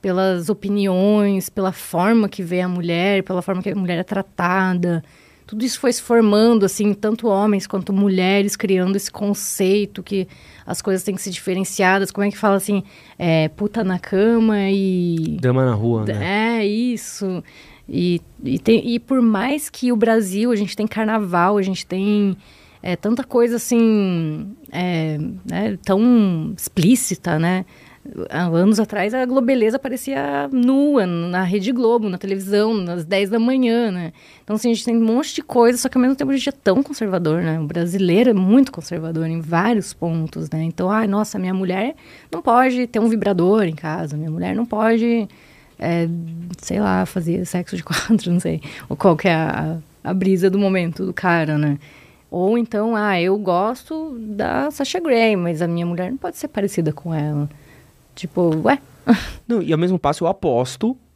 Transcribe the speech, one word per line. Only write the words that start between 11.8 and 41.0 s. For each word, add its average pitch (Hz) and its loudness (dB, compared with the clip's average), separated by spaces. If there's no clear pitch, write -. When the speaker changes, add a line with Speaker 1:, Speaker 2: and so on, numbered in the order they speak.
Speaker 1:
Como 202 -2
é 208 0
que 202 -8
fala 196 2
assim? 196 0
É, 160 2
puta 208 -4
na 185 0
cama 208 2
e 175 0
Speaker 2:
Dama 127 2
na 123 2
rua, 110 0
né? 202 0
Speaker 1:
É, 202 0
isso. 208 -4
E, 175 0
e - -2
tem, 226 2
e 233 -2
por 262 -2
mais 233 0
que 247 -2
o 240 2
Brasil, 226 0
a 226 2
gente 202 -4
tem 214 -2
carnaval, 208 0
a 196 2
gente 185 -4
tem, 196 0
é, 180 -2
tanta 240 -2
coisa 240 2
assim, 196 0
é, 165 -2
né, 196 -4
tão 196 4
explícita, 175 0
né? 180 0
Há 160 -4
anos 180 4
atrás, 208 -2
a 254 0
Globeleza 247 2
aparecia 277 -4
nua 269 2
na 175 -2
Rede 196 -2
Globo, 233 2
na 180 -4
televisão, 196 0
às 175 -6
dez 196 0
da 226 0
manhã, 233 2
né? 175 -6
Então, 208 -4
assim, 233 0
a - 2
gente - -4
tem 233 0
um 226 4
monte 240 0
de 320 -4
coisa, 247 4
só 254 -4
que - -2
ao 247 4
mesmo 262 2
tempo 277 -2
a 277 2
gente 269 -2
é - -4
tão 202 2
conservador, 180 -2
né? 160 -2
O 151 -4
brasileiro 175 2
é 220 4
muito 202 4
conservador 160 -6
em 165 -4
vários 180 0
pontos, 160 -4
né? 160 -2
Então, 165 -2
"ai, 220 0